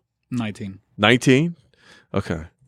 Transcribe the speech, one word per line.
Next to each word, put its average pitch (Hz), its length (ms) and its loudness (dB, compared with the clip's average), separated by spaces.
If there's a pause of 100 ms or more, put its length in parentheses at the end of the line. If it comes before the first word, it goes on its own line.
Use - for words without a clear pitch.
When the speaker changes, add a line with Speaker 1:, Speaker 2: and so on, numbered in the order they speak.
(300)
Speaker 1:
Nineteen. 107 480 -10 (180)
Speaker 2:
Nineteen? 127 600 2 (580)
Okay. 87 300 -6 (240)